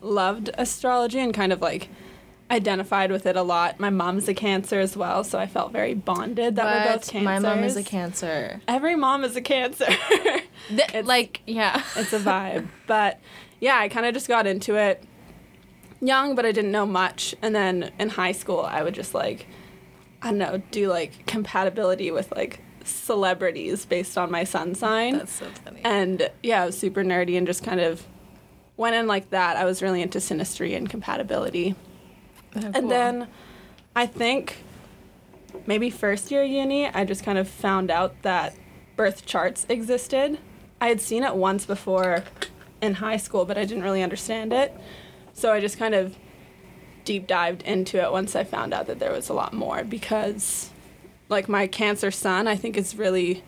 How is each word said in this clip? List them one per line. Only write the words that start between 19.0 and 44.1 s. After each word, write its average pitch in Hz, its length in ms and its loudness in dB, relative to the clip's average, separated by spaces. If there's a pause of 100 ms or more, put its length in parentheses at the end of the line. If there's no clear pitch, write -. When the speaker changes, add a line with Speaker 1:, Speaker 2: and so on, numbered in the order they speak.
Speaker 1:
like, - 320 -2 (760)
I 233 80 -4
don't 202 80 0
know, 185 220 -2 (120)
do, 202 160 0
like, 170 380 -4
compatibility 190 840 0
with, 165 220 -4
like, - 280 -6 (240)
celebrities 185 1000 -2
based 185 320 -2
on 175 120 0
my 170 120 0
sun 175 320 -4
sign. 226 440 0
Speaker 2:
That's - 140 -8
so - 140 -10 (180)
funny. - 200 -16
Speaker 1:
And, 185 460 2 (120)
yeah, 226 200 4
I 180 40 2
was 185 100 -4
super 196 280 0
nerdy 180 340 2
and 175 80 2
just 180 160 -2
kind 185 180 0
of 165 220 0 (720)
went 226 200 2
in 226 100 2
like 196 240 0
that. 180 260 2
I 190 100 2
was 185 160 0
really 185 200 0
into 185 160 -2
synastry - 580 -4
and 220 140 -4
compatibility. - 840 -2 (840)
Speaker 2:
Oh, 208 80 -4
Speaker 1:
And 208 100 -8
Speaker 2:
cool. 240 140 0
Speaker 1:
then 240 400 2 (640)
I 240 120 2
think 247 580 -2 (1000)
maybe 220 240 0
first 202 400 -2
year 277 120 4
uni, 277 440 2
I - 180 0
just 196 180 -4
kind 196 160 0
of 190 100 0
found 190 420 0
out 185 320 0
that 175 320 0 (420)
birth 190 300 0
charts 180 420 0
existed. 247 720 0 (420)
I 233 80 4
had 226 120 4
seen 233 220 -2
it 269 140 0
once 190 300 2
before 190 580 2 (560)
in 208 140 2
high 214 240 -2
school, 196 260 0
but 196 140 -2
I 208 80 0
didn't 202 180 -4
really 190 180 2
understand 220 500 -2